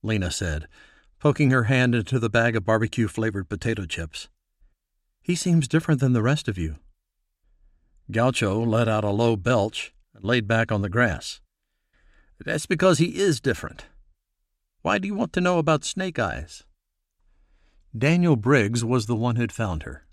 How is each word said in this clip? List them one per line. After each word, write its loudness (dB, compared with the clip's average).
Lena -2
said, -6
poking 2
her 2
hand 2
into -2
the 0
bag 2
of -2
barbecue-flavored 0
potato -4
chips. -10
"He -2
seems 2
different 2
than 2
the 2
rest 0
of -4
you." -6
Gaucho 0
let 2
out 2
a 0
low 2
belch -2
and -20
laid 0
back 0
on 0
the -2
grass. -2
"That's -6
because 2
he 0
is 2
different. -6
Why 0
do -4
you -4
want -4
to 0
know 2
about 0
Snake -6
Eyes?" -6
Daniel 4
Briggs 2
was 0
the -2
one 0
who'd -2
found -4
her. -14